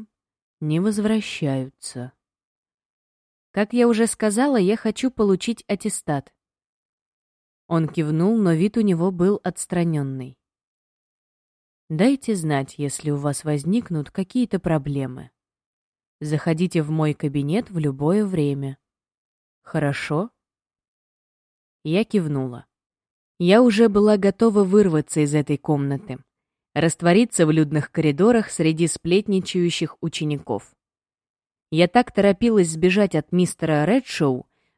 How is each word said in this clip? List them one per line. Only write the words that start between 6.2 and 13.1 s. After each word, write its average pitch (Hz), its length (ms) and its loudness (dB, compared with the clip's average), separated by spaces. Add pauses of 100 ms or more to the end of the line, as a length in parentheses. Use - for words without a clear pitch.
Он 165 220 0
кивнул, 160 480 0
но 196 160 2
вид 170 240 0
у 233 60 0
него 185 280 0
был 185 320 0
отстраненный. 143 960 -4 (1500)
«Дайте 220 460 0
знать, 151 440 -2
если 147 320 -6